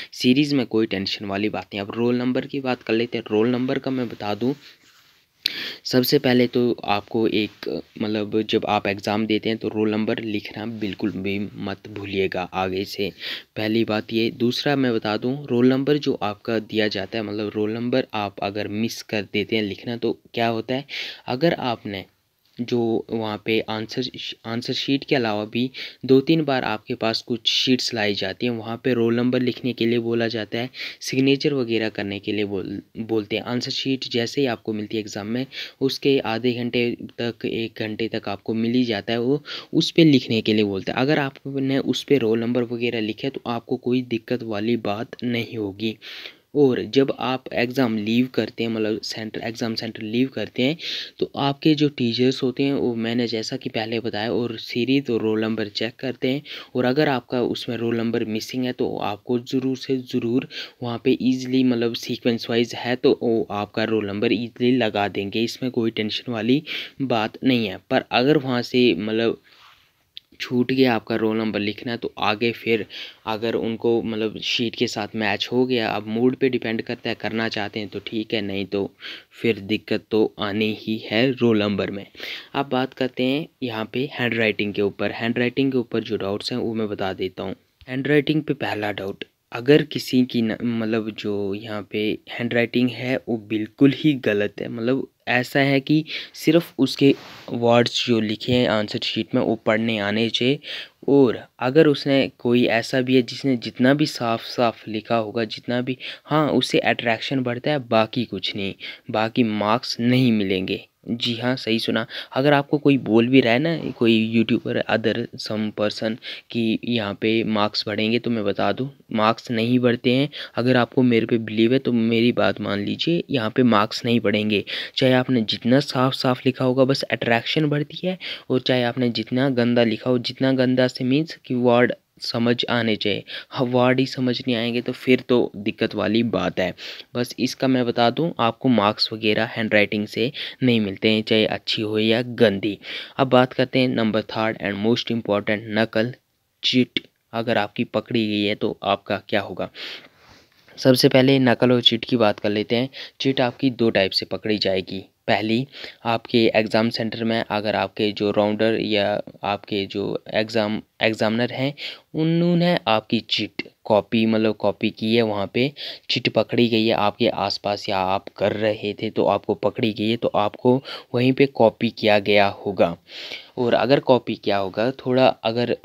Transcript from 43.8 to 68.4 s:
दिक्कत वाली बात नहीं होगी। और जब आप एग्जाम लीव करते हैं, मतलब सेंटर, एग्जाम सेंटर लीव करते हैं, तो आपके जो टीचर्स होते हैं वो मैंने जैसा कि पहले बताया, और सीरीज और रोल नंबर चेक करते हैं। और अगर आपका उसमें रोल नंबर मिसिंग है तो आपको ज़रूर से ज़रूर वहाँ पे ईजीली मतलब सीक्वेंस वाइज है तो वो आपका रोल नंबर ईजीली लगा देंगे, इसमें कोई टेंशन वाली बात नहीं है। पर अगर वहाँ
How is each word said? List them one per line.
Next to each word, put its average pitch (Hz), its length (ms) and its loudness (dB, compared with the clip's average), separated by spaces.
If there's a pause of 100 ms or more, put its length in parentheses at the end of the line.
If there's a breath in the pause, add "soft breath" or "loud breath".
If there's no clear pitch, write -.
दिक्कत 120 400 -4
वाली 110 340 -2
बात 110 460 -6
नहीं 117 320 -4
होगी। 104 400 -6 (580 loud breath)
और 135 300 4
जब 131 360 2
आप 127 240 -4 (100)
एग्जाम 120 420 0
लीव 117 380 2
करते 113 300 -2
हैं, 117 60 -2
मतलब 110 300 -2
सेंटर, - 400 -8
एग्जाम 113 340 -4
सेंटर 113 280 -8
लीव 117 260 0
करते 113 340 -4
हैं, 143 140 0 (420 loud breath)
तो - 200 -2
आपके 139 360 2
जो 147 160 2
टीचर्स 123 520 0
होते 131 200 -2
हैं 139 120 0
वो 117 220 0
मैंने 117 320 0
जैसा 113 280 -6
कि 120 140 -8
पहले 113 300 -4
बताया, 107 320 -4
और 113 260 -2
सीरीज 127 520 0
और 113 120 2
रोल 110 180 2
नंबर 110 300 -2
चेक 113 260 -6
करते 131 320 -4
हैं। 139 140 -2 (320 loud breath)
और 123 100 0
अगर 143 240 2
आपका 127 360 -2
उसमें 117 320 -4
रोल 117 200 -2
नंबर 113 300 -2
मिसिंग 110 380 -6
है 123 100 -4
तो - 240 -2
आपको 104 420 -4
ज़रूर 131 360 -2
से 135 220 -4
ज़रूर 127 500 -2 (340 loud breath)
वहाँ 117 220 -6
पे 131 180 4
ईजीली 127 420 0
मतलब 117 320 2
सीक्वेंस 120 540 -4
वाइज 117 260 0
है 123 200 -4
तो - 260 4
वो 113 300 2
आपका 104 320 -4
रोल 107 220 0
नंबर 104 260 -2
ईजीली 120 440 0
लगा 107 320 0
देंगे, 101 340 -4
इसमें 120 300 -4
कोई 113 200 0
टेंशन 110 400 -6
वाली 120 300 2 (400 loud breath)
बात 117 420 -2
नहीं 120 220 2
है। 92 120 -6 (120)
पर 127 220 2
अगर 135 260 4
वहाँ 127 260 -2